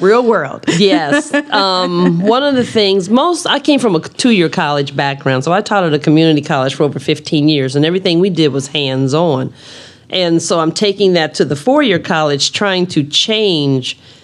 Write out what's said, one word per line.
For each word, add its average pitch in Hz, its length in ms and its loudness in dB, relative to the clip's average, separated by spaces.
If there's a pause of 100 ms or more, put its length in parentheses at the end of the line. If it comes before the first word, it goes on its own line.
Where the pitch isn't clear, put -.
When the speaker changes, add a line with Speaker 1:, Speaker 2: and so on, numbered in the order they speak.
Speaker 1:
Real 220 240 4
world. 175 400 -2 (140)
Speaker 2:
Yes. 190 520 2 (200)
Um, 180 680 0
one 226 200 2
of 285 140 0
the 247 100 0
things, 196 420 0
most, 311 380 0
I 262 140 0
came 285 200 2
from 220 160 2
a 156 40 0
two-year 190 500 0
college 147 460 -2
background, 139 480 -2
so 165 100 0
I 202 80 2
taught 208 220 0
at 156 100 0
a 147 60 0
community 156 420 4
college 139 320 -2
for 160 100 -2
over 143 140 -2
fifteen 151 520 -2
years, 135 260 -2
and 147 100 2
everything 175 340 0
we 190 120 2
did 160 200 0
was 135 160 -4
hands-on. 135 880 -2 (580)
And 170 280 0
so 170 200 0
I'm 160 120 0
taking 196 420 0
that 156 220 0
to 175 100 2
the 139 100 -2
four-year 254 420 0
college, 151 540 -2
trying 185 360 0
to 160 160 -2
change 147 920 0 (260)